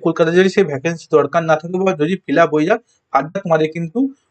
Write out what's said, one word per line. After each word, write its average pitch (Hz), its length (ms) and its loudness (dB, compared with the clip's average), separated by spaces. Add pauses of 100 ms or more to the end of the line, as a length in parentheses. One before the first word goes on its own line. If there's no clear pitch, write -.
কলকাতায় 165 340 0
যদি 190 160 4
সেই 196 160 4
ভ্যাকেন্সি 160 340 -6 (120)
দরকার 175 320 0
না 156 100 4
থাকে 170 160 -10 (120)
বা 190 140 0
যদি 175 120 -2 (100)
ফিল - 200 -2
আপ 156 120 0
হয়ে 156 140 2
যায়, 240 120 0 (320)
further 156 320 -2
তোমাদের 156 300 2
কিন্তু 170 240 -6 (320)